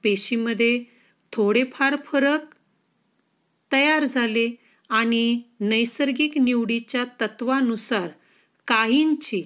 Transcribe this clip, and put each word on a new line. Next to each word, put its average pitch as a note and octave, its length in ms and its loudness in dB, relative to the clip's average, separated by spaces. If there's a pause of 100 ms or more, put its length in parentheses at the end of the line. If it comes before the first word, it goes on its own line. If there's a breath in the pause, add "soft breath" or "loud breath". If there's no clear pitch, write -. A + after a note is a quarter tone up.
पेशीमध्ये A#3 800 0 (480 soft breath)
थोडेफार B3+ 640 0 (100)
फरक C#4+ 340 2 (1300)
तयार D4 320 2
झाले A#3 460 0 (380 soft breath)
आणि A#3 520 0 (200)
नैसर्गिक C4 800 0
निवडीच्या A#3 680 0 (160)
तत्वानुसार A3+ 880 -2 (580 soft breath)
काहींची A#3+ 800 2